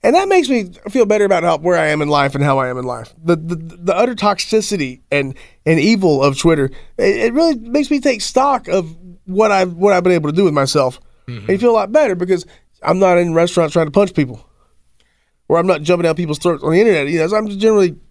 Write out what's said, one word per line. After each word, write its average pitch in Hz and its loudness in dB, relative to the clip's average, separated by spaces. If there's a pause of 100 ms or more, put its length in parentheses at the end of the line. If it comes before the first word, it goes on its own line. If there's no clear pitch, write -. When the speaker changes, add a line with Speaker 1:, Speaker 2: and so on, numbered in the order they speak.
Speaker 1:
And 254 2
that 392 2
makes 370 2
me 220 -2 (200)
feel 240 2
better 208 2
about 190 2
how, 165 0
where 170 0
I 160 0
am 151 -2
in 147 -2
life 139 0
and 143 0
how 135 2
I 131 -2
am 127 -6
in 127 -8
life. 120 -10 (100)
The, 170 2
the, 165 -6
the 170 -4
utter 240 0
toxicity 202 -2 (100)
and, 139 -2 (320)
and 160 2
evil 175 2
of 139 0
Twitter, 156 2 (300)
it, 202 0
it 233 -2
really 311 0
makes 233 -4
me 294 0
take 247 -2
stock 262 -2
of 165 -4 (320)
what 208 0
I've, 185 0
what 190 2
I've 180 2
been 180 4
able 151 0
to 156 -2
do 196 2
with 156 2
myself. 135 0 (260)
Speaker 2:
Mm-hmm. 120 -14
Speaker 1:
And 104 -12
you 190 0
feel 240 2
a - -
lot 208 0
better 247 2
because 180 -2 (360)
I'm 170 0
not 180 4
in 175 0
restaurants 165 0
trying 165 0
to 147 -8
punch 190 0
people, 127 -4 (1000)
or 165 2
I'm 170 0
not 165 0
jumping 170 0
down 160 2
people's 151 -4
throats 170 -2
on 147 -2
the 170 4
internet. 170 2
You 170 -2
know, 160 0
so 208 -2
I'm 214 -2 (100)
generally 202 2 (140)